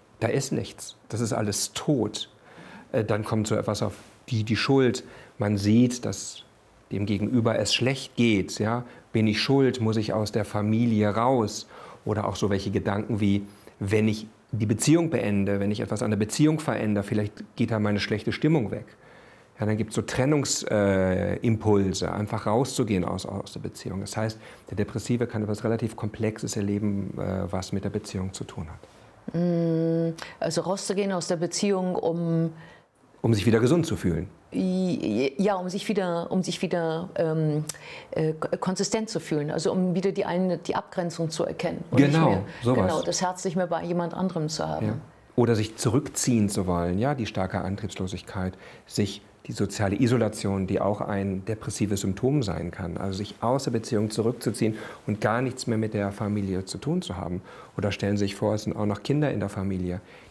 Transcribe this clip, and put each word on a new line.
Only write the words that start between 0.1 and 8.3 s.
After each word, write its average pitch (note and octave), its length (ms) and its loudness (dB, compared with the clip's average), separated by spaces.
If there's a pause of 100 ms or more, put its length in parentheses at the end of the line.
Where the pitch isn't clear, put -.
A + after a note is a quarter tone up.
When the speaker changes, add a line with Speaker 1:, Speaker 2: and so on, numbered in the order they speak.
Speaker 1:
da A2 80 0
ist - 240 0
nichts. - 440 -6 (140)
Das A2 120 -4
ist A2+ 120 0
alles G#2 400 -2
tot.“ A2 560 -2 (600)
Äh, A2+ 140 0
dann G#2+ 180 0
kommt G#2+ 240 0
so G#2+ 80 0
etwas G#2 260 -2
auf G#2 120 -2 (340)
die, A2 160 0
die A2 140 2
Schuld. C3 480 4 (340)
Man G#2 180 2
sieht, A2+ 460 4
dass - 400 -6 (480)
dem G2 140 -2
Gegenüber G#2+ 520 2
es G#2+ 160 0
schlecht C3+ 440 0
geht. A2 420 4